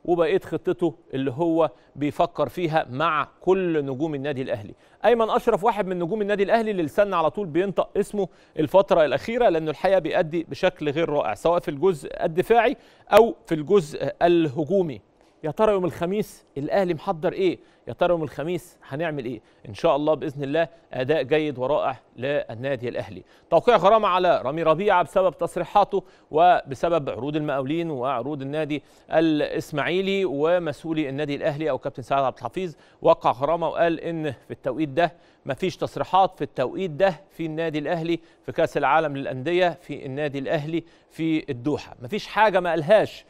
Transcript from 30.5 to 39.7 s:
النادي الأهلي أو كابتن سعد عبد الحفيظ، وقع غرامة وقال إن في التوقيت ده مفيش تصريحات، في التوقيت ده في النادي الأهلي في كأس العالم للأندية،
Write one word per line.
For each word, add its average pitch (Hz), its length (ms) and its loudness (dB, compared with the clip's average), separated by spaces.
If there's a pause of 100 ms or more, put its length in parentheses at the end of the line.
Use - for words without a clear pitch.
النادي 143 260 -4
الأهلي 147 340 -4
أو 127 80 -2
كابتن 135 240 -8
سعد 139 220 0
عبد 127 140 -2
الحفيظ، 160 360 -8 (280)
وقع 160 300 4
غرامة 156 360 -2
وقال 165 320 0
إن 156 320 -6
في - 200 -14
التوقيت 139 380 -4
ده 160 240 0 (320)
مفيش 143 320 -4
تصريحات، 180 580 0
في - 60 -8
التوقيت 151 500 -4
ده 156 300 0 (100)
في 170 140 -10
النادي 160 340 -4
الأهلي 165 400 -4 (260)
في 120 60 -10
كأس 160 260 0
العالم 143 400 2
للأندية، 156 640 -2